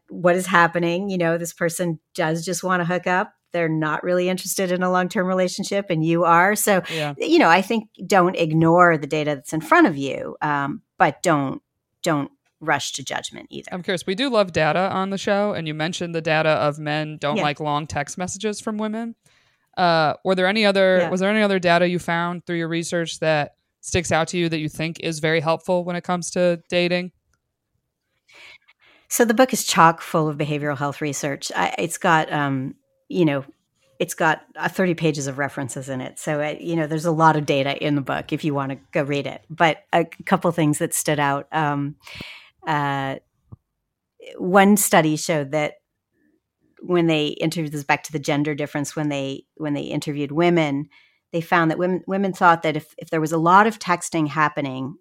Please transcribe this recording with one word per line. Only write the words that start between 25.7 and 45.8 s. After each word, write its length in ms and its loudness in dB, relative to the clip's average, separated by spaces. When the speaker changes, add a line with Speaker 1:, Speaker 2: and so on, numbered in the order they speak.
Speaker 2:
when 120 -6
it 60 -8
comes 300 -4
to 380 2
dating? 420 0
Speaker 1:
So 180 4
the 80 2
book 180 4
is 140 -4
chock 340 6
full 280 0
of 100 -6
behavioral 400 -4
health 240 -4
research. 520 -6
I, 240 -2
it's 200 -4
got, 340 2
um, 420 -2
you 180 2
know, 180 0
it's 160 -4
got, 280 0
uh, 120 -4
thirty 260 0
pages 320 -2
of 120 -8
references 500 -8
in 120 -6
it. 180 -12
So, 240 -4
uh, 160 -6
you 160 -6
know, 120 0
there's 200 -4
a 60 0
lot 240 6
of 100 -2
data 380 0
in 100 2
the 80 0
book 300 -4
if 120 -4
you 100 0
wanna 220 -4
go 120 0
read 220 -4
it. 220 -12
But 440 -2
a 120 2
c-, 200 -18
couple 280 0
things 260 2
that 160 -4
stood 260 -2
out. 320 -2
Um, 440 -2
uh, 500 -2
one 380 6
study 400 4
showed 360 -2
that 220 -2